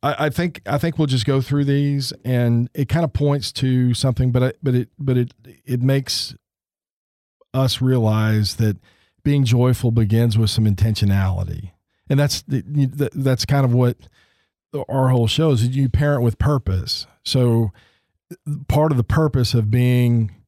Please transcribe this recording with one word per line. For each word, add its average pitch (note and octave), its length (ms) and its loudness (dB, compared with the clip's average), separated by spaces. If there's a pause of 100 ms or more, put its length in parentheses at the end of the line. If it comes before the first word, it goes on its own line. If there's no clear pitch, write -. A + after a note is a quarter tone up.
I, D3 220 0
I D3+ 40 0
think, E3+ 360 -4
I A#2+ 120 -2
think E3 200 -4
we'll D#3 80 2
just B2+ 200 0
go C3+ 140 2
through C#3+ 240 -2
these, C#3 480 -2 (120)
and A#2+ 500 0
it C#3+ 140 -2
kinda C#3 180 0
points C#3+ 460 -2
to B2+ 420 0
something, B2+ 380 0
but B2 100 2
I, C3 180 0
but C3+ 140 -2
it, B2 140 0 (100)
but C3 180 0
it, A#2+ 160 -2 (320)
it B2+ 160 -4
makes C3+ 540 -2 (1200)
us C3 260 0
realize A2 760 0
that G#2+ 220 0 (440)
being C#3+ 220 2
joyful A#2+ 480 2
begins A2+ 440 2
with A2 140 2
some A2 140 0
intentionality. F#2+ 1040 0 (400)
And C3+ 80 2
that's C#3+ 240 -2
the, C3+ 200 -4
the, C#3 520 -2
that's C3 300 0
kind C#3 200 2
of A#2+ 80 2
what B2 240 2 (920)
our C3 220 0
whole A#2+ 180 2
show D#3 240 2
is. A#2+ 160 2
You C3 200 0
parent C#3+ 360 0
with B2 140 0
purpose. A2 680 -2 (180)
So A#2 460 2 (1000)
part D3+ 220 2
of C#3+ 60 2
the A#2+ 80 0
purpose C#3+ 500 0
of A2 160 2
being B2 640 2 (140)